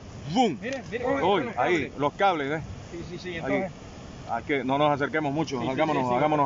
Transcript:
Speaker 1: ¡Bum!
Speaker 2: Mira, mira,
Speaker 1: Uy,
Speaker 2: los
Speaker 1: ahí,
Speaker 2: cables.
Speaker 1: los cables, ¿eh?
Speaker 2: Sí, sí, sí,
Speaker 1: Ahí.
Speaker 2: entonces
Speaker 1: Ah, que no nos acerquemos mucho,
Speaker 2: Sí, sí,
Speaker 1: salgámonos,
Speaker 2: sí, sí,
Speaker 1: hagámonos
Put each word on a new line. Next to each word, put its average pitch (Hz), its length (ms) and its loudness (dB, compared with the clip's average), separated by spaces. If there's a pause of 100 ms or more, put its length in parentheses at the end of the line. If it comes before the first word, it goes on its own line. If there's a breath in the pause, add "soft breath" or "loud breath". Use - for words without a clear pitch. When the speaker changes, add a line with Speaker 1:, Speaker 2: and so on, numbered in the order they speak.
(320)
Speaker 1:
¡Bum! 196 280 4
Speaker 2:
Mira, 247 220 -6 (100)
mira, 240 160 -4
Speaker 1:
Uy, 196 360 4
Speaker 2:
los 104 140 -6
Speaker 1:
ahí, 156 160 4
Speaker 2:
cables. 135 240 0
Speaker 1:
los 143 140 2
cables, 160 400 2
¿eh? 160 100 -2 (300)
Speaker 2:
Sí, 175 180 -8
sí, 175 80 -8
sí, 180 120 -10
Speaker 1:
Ahí. 170 60 -6
Speaker 2:
entonces 190 360 -2 (580)
Speaker 1:
Ah, 117 160 -2
que 139 160 2
no 135 160 2
nos 147 140 6
acerquemos 139 400 0
mucho, 147 240 -2
Speaker 2:
Sí, 120 60 -2
sí, 117 60 -2
Speaker 1:
salgámonos, 143 360 2
Speaker 2:
sí, 123 60 0
sí, 120 40 2
Speaker 1:
hagámonos 147 320 4